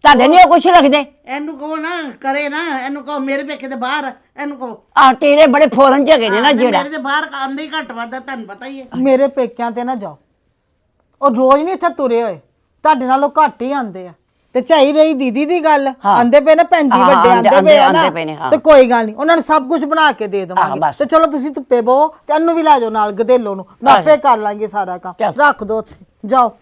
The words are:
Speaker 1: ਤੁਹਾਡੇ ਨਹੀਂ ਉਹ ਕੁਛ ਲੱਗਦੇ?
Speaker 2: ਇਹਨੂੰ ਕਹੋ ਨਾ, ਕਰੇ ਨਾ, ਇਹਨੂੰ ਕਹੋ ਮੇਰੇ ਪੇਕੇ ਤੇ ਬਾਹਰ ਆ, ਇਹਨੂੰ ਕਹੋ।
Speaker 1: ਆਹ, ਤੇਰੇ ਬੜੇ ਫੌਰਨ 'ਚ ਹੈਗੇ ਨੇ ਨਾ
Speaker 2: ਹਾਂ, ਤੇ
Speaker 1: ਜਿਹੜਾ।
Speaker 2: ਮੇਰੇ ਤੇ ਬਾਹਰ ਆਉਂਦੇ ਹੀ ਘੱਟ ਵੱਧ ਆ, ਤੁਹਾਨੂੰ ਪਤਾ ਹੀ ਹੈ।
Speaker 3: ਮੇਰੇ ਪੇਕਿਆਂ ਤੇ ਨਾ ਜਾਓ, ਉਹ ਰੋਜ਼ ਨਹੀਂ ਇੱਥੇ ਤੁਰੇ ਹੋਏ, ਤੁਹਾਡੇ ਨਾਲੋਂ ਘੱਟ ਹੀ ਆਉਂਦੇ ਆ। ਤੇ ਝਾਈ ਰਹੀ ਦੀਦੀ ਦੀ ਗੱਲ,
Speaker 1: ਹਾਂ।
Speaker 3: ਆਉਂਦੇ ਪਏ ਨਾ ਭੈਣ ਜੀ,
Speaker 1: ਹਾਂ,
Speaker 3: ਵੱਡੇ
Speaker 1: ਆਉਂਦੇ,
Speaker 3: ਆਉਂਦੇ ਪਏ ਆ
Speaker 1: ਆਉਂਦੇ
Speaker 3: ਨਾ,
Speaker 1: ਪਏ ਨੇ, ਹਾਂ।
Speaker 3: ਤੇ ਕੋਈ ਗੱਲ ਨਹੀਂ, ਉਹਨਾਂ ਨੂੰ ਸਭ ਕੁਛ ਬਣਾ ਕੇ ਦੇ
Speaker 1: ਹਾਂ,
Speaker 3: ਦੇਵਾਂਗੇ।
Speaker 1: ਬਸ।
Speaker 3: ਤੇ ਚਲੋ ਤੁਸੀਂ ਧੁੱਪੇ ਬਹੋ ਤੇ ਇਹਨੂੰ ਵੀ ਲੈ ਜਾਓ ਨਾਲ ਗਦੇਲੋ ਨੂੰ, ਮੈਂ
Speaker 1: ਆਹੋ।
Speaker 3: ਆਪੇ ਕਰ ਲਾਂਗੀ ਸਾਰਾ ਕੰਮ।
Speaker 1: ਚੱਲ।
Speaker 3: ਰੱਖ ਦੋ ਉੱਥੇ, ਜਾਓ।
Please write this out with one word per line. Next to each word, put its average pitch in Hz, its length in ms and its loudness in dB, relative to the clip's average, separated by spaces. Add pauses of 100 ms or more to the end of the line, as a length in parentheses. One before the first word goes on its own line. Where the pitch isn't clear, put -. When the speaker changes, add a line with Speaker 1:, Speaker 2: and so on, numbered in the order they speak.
Speaker 1:
ਤੁਹਾਡੇ 277 240 4
ਨਹੀਂ 339 120 6
ਉਹ 359 100 8
ਕੁਛ 339 180 2
ਲੱਗਦੇ? 294 380 4 (220)
Speaker 2:
ਇਹਨੂੰ 294 300 -12
ਕਹੋ 302 180 -10
ਨਾ, 311 360 -10 (100)
ਕਰੇ 285 280 -4
ਨਾ, 294 360 -8
ਇਹਨੂੰ 285 180 -10
ਕਹੋ 285 160 -8
ਮੇਰੇ 277 240 -6
ਪੇਕੇ 277 240 -12
ਤੇ 262 80 -10
ਬਾਹਰ 269 280 -6
ਆ, 262 80 -10 (300)
ਇਹਨੂੰ 254 160 -10
ਕਹੋ। 240 260 -14 (140)
Speaker 1:
ਆਹ, 269 160 6
ਤੇਰੇ 294 340 4
ਬੜੇ 285 200 4
ਫੌਰਨ 262 380 2
'ਚ 285 60 2
ਹੈਗੇ 233 180 2
ਨੇ 202 100 0
ਨਾ 247 60 -2
Speaker 2:
ਹਾਂ, 294 80 4
ਤੇ 233 60 0
Speaker 1:
ਜਿਹੜਾ। 233 180 0
Speaker 2:
ਮੇਰੇ 285 120 -4
ਤੇ 311 80 -10
ਬਾਹਰ 277 260 -4 (180)
ਆਉਂਦੇ 269 220 -8
ਹੀ 311 60 -14 (100)
ਘੱਟ 262 120 -12
ਵੱਧ 233 240 -12
ਆ, 262 40 -12
ਤੁਹਾਨੂੰ 254 260 -14
ਪਤਾ 202 200 -18
ਹੀ 269 160 -16
ਹੈ। 262 40 -18 (100)
Speaker 3:
ਮੇਰੇ 262 320 0
ਪੇਕਿਆਂ 240 440 -6
ਤੇ 240 120 -10
ਨਾ 254 120 -6
ਜਾਓ, 185 220 -14 (1040)
ਉਹ 277 140 2
ਰੋਜ਼ 262 280 2
ਨਹੀਂ 359 100 -4
ਇੱਥੇ 349 160 -4
ਤੁਰੇ 240 340 -2
ਹੋਏ, 185 160 -8 (440)
ਤੁਹਾਡੇ 285 220 0
ਨਾਲੋਂ 269 240 0
ਘੱਟ 294 320 -2
ਹੀ 254 100 -6
ਆਉਂਦੇ 196 360 -10
ਆ। 170 60 -20 (400)
ਤੇ 247 80 -2
ਝਾਈ 294 320 2
ਰਹੀ 311 200 2
ਦੀਦੀ 262 320 -2
ਦੀ 349 140 -2
ਗੱਲ, 294 280 0
Speaker 1:
ਹਾਂ। 262 300 -2
Speaker 3:
ਆਉਂਦੇ 240 220 4
ਪਏ 311 160 4
ਨਾ 330 80 2
ਭੈਣ 320 200 0
ਜੀ, 247 160 2
Speaker 1:
ਹਾਂ, - 80 4
Speaker 3:
ਵੱਡੇ 180 220 4
Speaker 1:
ਆਉਂਦੇ, 233 200 4
Speaker 3:
ਆਉਂਦੇ 196 220 4
ਪਏ 202 60 6
ਆ 202 80 4
Speaker 1:
ਆਉਂਦੇ 190 140 2
Speaker 3:
ਨਾ, - 100 2
Speaker 1:
ਪਏ 165 160 -6
ਨੇ, 156 100 -10
ਹਾਂ। 143 160 -6
Speaker 3:
ਤੇ 302 60 2
ਕੋਈ 269 320 6
ਗੱਲ 233 160 0
ਨਹੀਂ, 214 100 -10
ਉਹਨਾਂ 311 200 0
ਨੂੰ 330 80 -2
ਸਭ 302 240 -2
ਕੁਛ 302 180 -4
ਬਣਾ 311 260 0
ਕੇ 214 160 -8
ਦੇ 196 120 -6
Speaker 1:
ਹਾਂ, 185 80 -8
Speaker 3:
ਦੇਵਾਂਗੇ। 165 320 -2
Speaker 1:
ਬਸ। 151 180 -2
Speaker 3:
ਤੇ 294 80 -2
ਚਲੋ 320 200 2
ਤੁਸੀਂ 294 260 -6
ਧੁੱਪੇ 262 300 -2
ਬਹੋ 262 260 2
ਤੇ - 260 -8
ਇਹਨੂੰ 330 220 0
ਵੀ 330 80 -2
ਲੈ 302 160 4
ਜਾਓ 226 100 -4
ਨਾਲ 214 220 -2
ਗਦੇਲੋ 214 440 -2
ਨੂੰ, 190 100 -14 (180)
ਮੈਂ 262 100 4
Speaker 1:
ਆਹੋ। 190 80 4
Speaker 3:
ਆਪੇ 302 160 4
ਕਰ 269 200 0
ਲਾਂਗੀ 208 300 -6
ਸਾਰਾ 185 300 -8
ਕੰਮ। 180 220 -14
Speaker 1:
ਚੱਲ। - 200 -2
Speaker 3:
ਰੱਖ 294 240 0
ਦੋ 214 140 -6
ਉੱਥੇ, - 280 -12 (200)
ਜਾਓ। 240 260 0 (100)